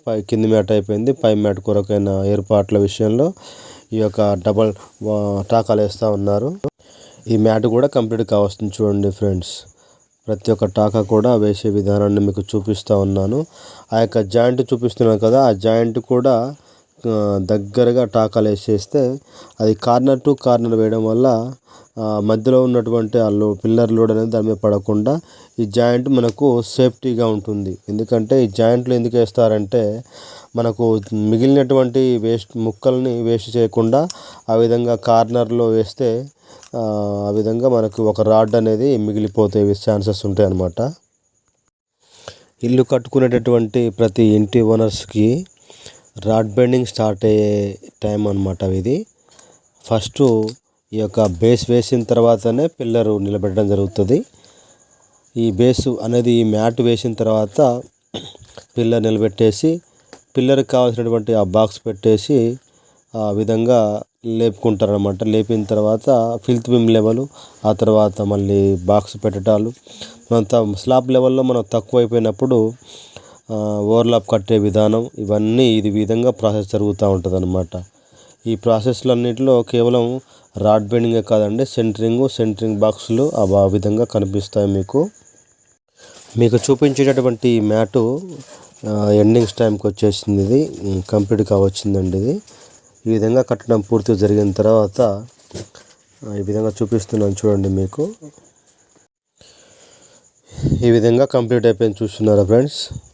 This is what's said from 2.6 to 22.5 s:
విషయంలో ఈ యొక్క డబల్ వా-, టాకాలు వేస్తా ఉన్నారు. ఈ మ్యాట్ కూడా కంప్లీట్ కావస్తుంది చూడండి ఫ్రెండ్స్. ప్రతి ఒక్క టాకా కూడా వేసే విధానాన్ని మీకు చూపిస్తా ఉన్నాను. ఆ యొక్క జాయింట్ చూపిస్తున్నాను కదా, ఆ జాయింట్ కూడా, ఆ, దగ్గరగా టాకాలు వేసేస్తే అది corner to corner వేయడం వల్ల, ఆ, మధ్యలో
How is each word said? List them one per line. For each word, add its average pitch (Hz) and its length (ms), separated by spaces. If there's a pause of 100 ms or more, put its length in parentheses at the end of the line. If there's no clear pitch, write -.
విషయంలో 107 540 (600)
ఈ 110 40
యొక్క 104 380
డబల్ 104 400 (300)
వా-, 104 460
టాకాలు 110 320
వేస్తా 107 280
ఉన్నారు. 104 500 (680)
ఈ 113 80
మ్యాట్ 110 300
కూడా 120 200
కంప్లీట్ 117 440
కావస్తుంది 104 520
చూడండి 101 280
ఫ్రెండ్స్. 95 380 (800)
ప్రతి 107 260
ఒక్క 104 120
టాకా 107 380
కూడా 107 320
వేసే 104 360
విధానాన్ని 101 500
మీకు 98 220
చూపిస్తా 104 540
ఉన్నాను. 98 500 (460)
ఆ 113 60
యొక్క 117 220
జాయింట్ 120 420
చూపిస్తున్నాను 117 560
కదా, 120 280
ఆ 117 60
జాయింట్ 113 460
కూడా, 127 580 (500)
ఆ, 104 360
దగ్గరగా 107 640
టాకాలు 110 440
వేసేస్తే 117 720 (400)
అది 110 120
corner 123 460
to 143 140
corner 117 420
వేయడం 110 300
వల్ల, 120 500 (440)
ఆ, 107 220
మధ్యలో 110 420